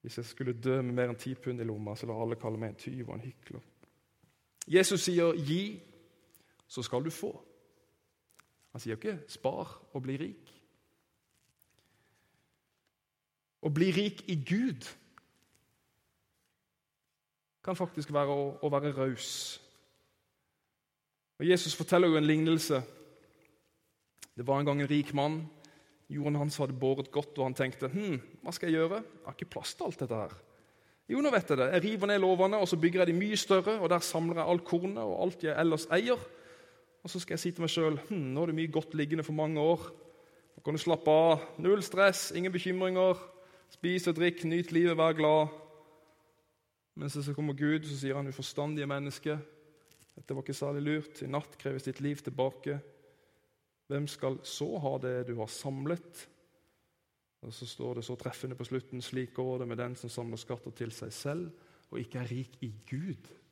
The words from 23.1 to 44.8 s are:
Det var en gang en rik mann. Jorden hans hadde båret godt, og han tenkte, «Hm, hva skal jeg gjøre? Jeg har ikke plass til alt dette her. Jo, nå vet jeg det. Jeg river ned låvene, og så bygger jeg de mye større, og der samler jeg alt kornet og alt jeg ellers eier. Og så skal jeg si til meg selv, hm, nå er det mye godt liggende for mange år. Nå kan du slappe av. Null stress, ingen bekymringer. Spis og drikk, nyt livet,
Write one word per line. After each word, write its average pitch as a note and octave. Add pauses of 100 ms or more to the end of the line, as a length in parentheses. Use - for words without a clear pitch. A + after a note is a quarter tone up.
Det A#2+
var C#3
en C#3+
gang C#3+
en C#3
rik D3
mann. D3+ (680)
Jorden D3
hans D3
hadde C3+
båret C3+
godt, C#3+
og C3+
han C3
tenkte, C3
«Hm, F3+ (240)
hva E3+
skal -
jeg D#3+
gjøre? F3
Jeg -
har -
ikke -
plass -
til F4
alt -
dette A#2
her. F#2+ (760)
Jo, B3+
nå D4
vet F#3
jeg C3+
det. B2+
Jeg E3+
river G#3
ned G3+
låvene, F#3+
og F3
så F3
bygger F3
jeg E3+
de E3+
mye G#3
større, F#3+
og E3+
der E3+
samler E3
jeg E3+
alt F3
kornet F3+
og G2+
alt F3
jeg D3+
ellers D#3+
eier. A#3 (840)
Og F3
så F3+
skal -
jeg D#3
si F3
til E3+
meg D#3
selv, D#3
hm, D#3+
nå D3
er E3
det D#3
mye D#3+
godt D#3+
liggende D3+
for D#3
mange D#3
år. E3 (680)
Nå -
kan D3+
du D3
slappe E3
av. D#3+ (200)
Null G3
stress, F#3+
ingen F3+
bekymringer. F#3 (540)
Spis F3
og D#3
drikk, E3+
nyt E3+
livet, E3